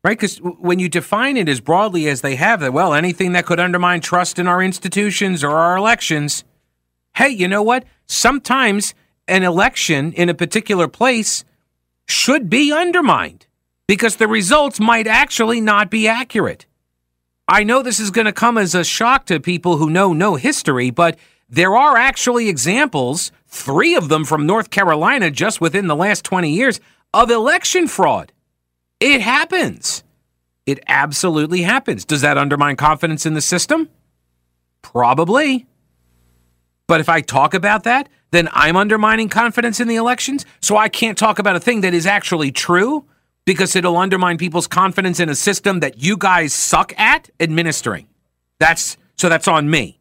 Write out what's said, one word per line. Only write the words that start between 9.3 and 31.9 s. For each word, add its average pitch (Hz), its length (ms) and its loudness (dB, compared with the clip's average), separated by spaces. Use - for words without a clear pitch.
election 170 720 0
in 175 160 0
a 170 40 -2
particular 180 540 -2
place 226 560 -2
should 247 420 0
be 285 220 2
undermined 294 760 0
because 208 300 0
the 214 140 0
results 226 500 0
might 220 280 2
actually 233 520 0
not 208 300 2
be 220 180 0
accurate. 226 580 -2
I 202 140 4
know 247 180 2
this 226 180 -4
is 208 120 -4
gonna 214 200 0
come 233 260 0
as 185 180 0
a 170 100 2
shock 254 400 0
to 156 160 -2
people 175 340 0
who 156 140 0
know 180 240 2
no 175 220 0
history, 127 540 -2
but 165 280 0
there 180 260 2
are 269 220 4
actually 240 500 0
examples, 165 840 -2
three 208 480 -2
of 180 140 0
them 156 160 0
from 151 220 -2
North 208 240 -2
Carolina 185 640 0
just 190 280 -4
within 170 280 -2
the 151 100 0
last 196 260 -2
twenty 175 280 -2
years, 226 280 0
of 226 160 4
election 302 580 0
fraud. 127 440 -2
It 269 220 2
happens. 277 840 -4
It 139 220 -4
absolutely 156 760 0
happens. 190 420 -2